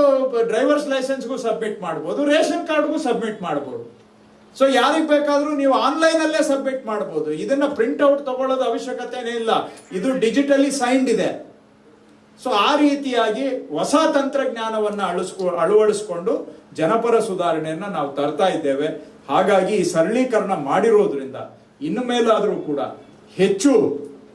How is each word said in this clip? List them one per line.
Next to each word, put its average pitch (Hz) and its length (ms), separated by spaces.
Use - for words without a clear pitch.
ಡ್ರೈವರ್ಸ್ 277 400
ಲೈಸೆನ್ಸ್‌ಗೂ 262 500
ಸಬ್ಮಿಟ್ 208 440
ಮಾಡ್ಬೋದು, 170 440
ರೇಷನ್ 339 420
ಕಾರ್ಡ್‌ಗೂ 302 300
ಸಬ್ಮಿಟ್ 220 440
ಮಾಡ್ಬೋದು. 139 500
So 262 160
ಯಾರಿಗ್ 294 320
ಬೇಕಾದ್ರೂ 285 480
ನೀವು 277 180
ಆನ್‌ಲೈನ್ 320 480
ಅಲ್ಲೇ 302 220
ಸಬ್ಮಿಟ್ 269 420
ಮಾಡ್ಬೋದು. 175 460
ಇದನ್ನ 214 360
ಪ್ರಿಂಟ್ 269 360
ಔಟ್ 277 220
ತಗೊಳ್ಳೋದು 254 360
ಅವಶ್ಯಕತೆನೇ 240 680
ಇಲ್ಲ, 226 200
ಇದು 190 180
digitally 277 600
signed 247 400
ಇದೆ. 180 360
So 247 80
ಆ 220 220
ರೀತಿಯಾಗಿ 269 720
ಹೊಸ 185 480
ತಂತ್ರಜ್ಞಾನವನ್ನ 226 880
ಅಳಿಸ್ಕೊ-, 180 540
ಅಳವಡಿಸ್ಕೊಂಡು 202 1000
ಜನಪರ 226 460
ಸುಧಾರಣೆಯನ್ನ 165 680
ನಾವು 151 280
ತರ್ತಾ 151 340
ಇದ್ದೇವೆ. 143 720
ಹಾಗಾಗಿ 190 460
ಈ 185 80
ಸರಳೀಕರಣ 202 680
ಮಾಡಿರೋದ್ರಿಂದ 151 840
ಇನ್ನು 185 200
ಮೇಲಾದ್ರೂ 226 540
ಕೂಡ 143 240
ಹೆಚ್ಚು 196 640